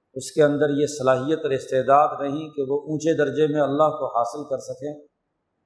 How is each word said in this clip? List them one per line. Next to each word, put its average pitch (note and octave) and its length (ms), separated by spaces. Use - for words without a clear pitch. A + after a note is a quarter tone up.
اس - 180
کے D#3 120
اندر D3 260
یہ C#3+ 160
صلاحیت C3 560
اور C#3+ 80
استعداد C3+ 580
نہیں D3 300
کہ C#3+ 120
وہ C#3 180
اونچے D#3 360
درجے C#3+ 360
میں D3+ 80
اللہ C#3 220
کو C#3 360
حاصل C#3+ 320
کر C3 80
سکیں، C3+ 480